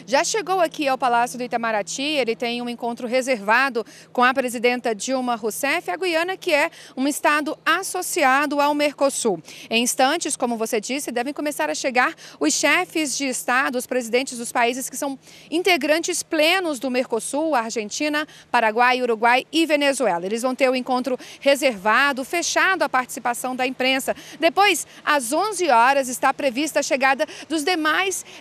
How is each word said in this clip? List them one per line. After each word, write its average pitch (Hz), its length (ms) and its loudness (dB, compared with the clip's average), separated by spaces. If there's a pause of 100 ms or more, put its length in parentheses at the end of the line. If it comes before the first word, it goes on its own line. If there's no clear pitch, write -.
já 277 160 2
chegou 381 380 -2
aqui 311 260 0
ao 262 120 0
Palácio 240 400 0
do 247 60 -4
Itamaraty. 233 580 -4
Ele 262 340 0
tem 240 240 -4
um 240 80 -6
encontro 240 400 -6
reservado 240 720 2 (300)
com 247 100 2
a 254 120 6
presidenta 247 600 0
Dilma 247 420 -2
Rousseff. 277 540 -4
A 349 60 -4
Guiana, 359 400 -2
que 349 160 -2
é 302 160 2 (260)
um 262 140 -2
estado 302 560 0
associado 302 960 0
ao 294 140 2
Mercosul. 277 680 0 (280)
Em 226 120 4
instantes, 277 540 0
como 240 220 -2
você 226 200 -2
disse, 269 320 -6
devem 240 220 -4
começar 302 380 -4
a 311 40 -4
chegar 269 380 0 (260)
os 302 140 2
chefes 311 640 0
de 277 80 -4
estado, 254 540 0
os 240 80 -6
presidentes 247 500 -2
dos 233 160 -10
países 247 380 0
que 254 80 -12
são 277 200 -4 (320)
integrantes 330 720 0
plenos 330 560 2
do 262 120 -4
Mercosul, 269 640 -2
Argentina, 247 760 -2 (220)
Paraguai, 247 500 4
Uruguai 240 500 2
e 330 140 2
Venezuela. 277 600 2
Eles 226 160 -2
vão 254 120 0
ter 262 140 2
o 262 80 2
encontro 254 420 -2 (220)
reservado, 262 840 2
fechado 339 600 0
à 285 80 0
participação 254 680 -4
da 254 100 -2
imprensa. 262 480 -2 (240)
Depois, 359 480 2 (160)
às 277 300 0
onze 349 380 0
horas, 254 360 4
está 262 280 0
prevista 294 460 -2
a - 20 -4
chegada 269 420 0 (240)
dos 311 140 -2
demais 349 640 -2 (140)